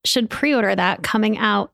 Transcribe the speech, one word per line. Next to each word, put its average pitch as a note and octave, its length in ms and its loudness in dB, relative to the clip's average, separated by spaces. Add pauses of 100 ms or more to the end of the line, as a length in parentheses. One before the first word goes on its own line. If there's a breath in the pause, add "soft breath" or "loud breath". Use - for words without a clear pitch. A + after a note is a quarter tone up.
should A#3 240 0
pre-order A#3 460 0
that F#3 260 0
coming G#3+ 360 0
out G#3 360 0